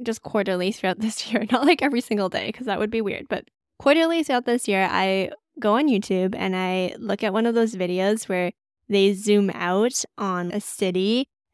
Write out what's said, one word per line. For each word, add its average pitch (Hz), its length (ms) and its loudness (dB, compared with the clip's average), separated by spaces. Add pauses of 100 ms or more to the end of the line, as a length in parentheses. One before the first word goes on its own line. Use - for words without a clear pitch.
just 226 200 -6
quarterly 190 500 0
throughout 185 280 -4
this 220 260 -4
<laughs> - 60 -12
year, 226 180 0
not, 254 160 2
like, 330 160 4
every 269 180 0
single 208 280 -2
day, - 240 -6
'cause 254 140 -12
that 202 120 -2
would 214 120 -2
be 226 100 -2
weird, - 280 -6
but - 160 -6 (340)
quarterly 330 440 4
throughout 247 240 -2
this 240 200 0
year, 190 240 2
I 190 400 0 (280)
go 214 160 2
on 294 140 4
YouTube 190 480 2
and 185 200 -4
I 185 420 -2
look 202 240 -4
at 208 100 0
one 220 140 2
of 233 80 0
those 226 220 2
videos 185 520 0
where 180 240 -2 (360)
they 196 240 4
zoom 202 420 2
out 190 500 0 (140)
on 180 340 -4
a 208 80 -4
city 202 680 -2 (260)